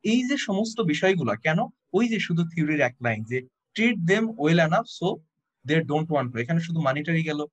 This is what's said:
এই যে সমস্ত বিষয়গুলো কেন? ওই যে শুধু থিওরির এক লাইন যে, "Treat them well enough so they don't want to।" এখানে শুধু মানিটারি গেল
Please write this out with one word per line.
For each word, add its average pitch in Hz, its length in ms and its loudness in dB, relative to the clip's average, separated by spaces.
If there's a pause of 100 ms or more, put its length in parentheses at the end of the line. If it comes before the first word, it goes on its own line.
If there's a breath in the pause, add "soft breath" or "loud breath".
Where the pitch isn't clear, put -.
এই 240 260 2
যে 285 80 0
সমস্ত 226 440 -4
বিষয়গুলো 156 520 2 (100)
কেন? 156 160 0 (340)
ওই 226 160 2
যে 220 100 0
শুধু 170 260 -2
থিওরির 156 360 -2
এক 123 220 0
লাইন 110 220 -2
যে, 127 180 -4 (340)
"Treat 220 220 2 (120)
them 220 140 4
well 170 440 2
enough 208 200 0 (140)
so 190 140 -2 (520)
they 160 180 2
don't 156 240 -2
want 127 220 0
to।" 117 60 -6
এখানে 165 220 0
শুধু 165 200 -4
মানিটারি 151 420 0
গেল 151 300 -4